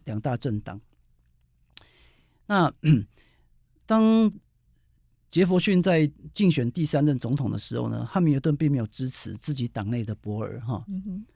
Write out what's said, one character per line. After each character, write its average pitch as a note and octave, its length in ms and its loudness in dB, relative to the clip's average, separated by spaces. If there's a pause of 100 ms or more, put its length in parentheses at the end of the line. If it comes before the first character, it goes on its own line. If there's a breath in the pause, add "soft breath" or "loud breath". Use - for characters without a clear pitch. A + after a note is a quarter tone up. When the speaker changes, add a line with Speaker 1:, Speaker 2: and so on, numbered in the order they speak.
Speaker 1:
两 G#2+ 160 -8
大 B2 160 -2
政 G#2+ 240 -4
党。 G#2 200 -14 (1700 loud breath)
那， F#3 260 2 (100)
<clears throat> - 1040 -2
当 A3 460 4 (1000)
杰 F3+ 140 2
佛 F3+ 140 2
逊 F3+ 240 2
在 D#3+ 280 2 (220)
竞 G3 180 4
选 B2 200 0
第 E3 140 -2
三 C#3+ 200 2
任 C#3+ 140 2
总 A#2+ 160 -2
统 B2 160 -2
的 G#2+ 80 -4
时 A#2 220 -6
候 A#2 80 -4
呢， A2+ 180 -4
汉 F#3 160 0
密 D3+ 120 4
尔 C3+ 60 0
顿 D3+ 160 0
并 D3+ 140 0
没 C#3 80 2
有 A2+ 80 -2
支 C3 220 -8
持 G2 260 -8
自 D3 180 -8
己 B2+ 140 -2
党 G#2 240 -6
内 A#2 140 -4
的 G#2+ 100 -6
博 G#2+ 280 -6
尔， A2 180 -8
哈。 A2+ 280 -6
Speaker 2:
嗯 F#3+ 140 -8
哼。 G3+ 340 -10